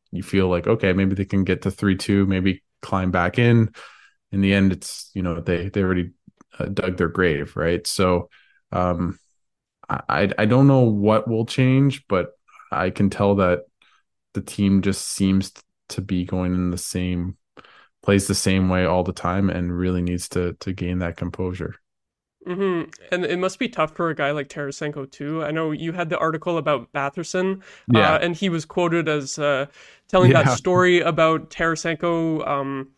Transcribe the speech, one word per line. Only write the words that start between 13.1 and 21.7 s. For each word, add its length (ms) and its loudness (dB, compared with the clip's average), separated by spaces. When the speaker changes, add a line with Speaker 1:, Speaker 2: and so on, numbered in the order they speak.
Speaker 1:
that 260 2
the 80 -6
team 400 2
just 260 -2
seems 460 0
to 120 -8
be 240 -4
going 280 -2
in 180 0
the 60 -4
same, 600 -4
plays 240 4
the 80 0
same 320 2
way 180 2
all 180 2
the 100 -4
time 360 0
and 260 -4
really 260 0
needs 280 -4
to, 300 -4
to 140 -8
gain 260 -4
that 160 -4
composure. 600 -8